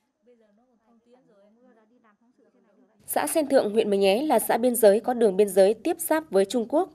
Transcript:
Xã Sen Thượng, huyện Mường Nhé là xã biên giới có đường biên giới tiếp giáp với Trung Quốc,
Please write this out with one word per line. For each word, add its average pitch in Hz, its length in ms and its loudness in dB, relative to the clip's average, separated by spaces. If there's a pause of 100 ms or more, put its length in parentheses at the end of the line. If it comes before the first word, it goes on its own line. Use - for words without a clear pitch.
(3000)
Xã - 200 -4
Sen 294 200 -4
Thượng, 254 260 0
huyện 220 160 0
Mường 196 100 0
Nhé 196 220 0
là 285 180 0
xã - 180 -2
biên 240 180 -2
giới 214 240 4
có 247 140 -4
đường 220 240 0
biên 208 120 2
giới 190 240 4
tiếp 339 260 -6
giáp 311 320 -4
với 196 140 2
Trung 220 240 -4
Quốc, 339 240 0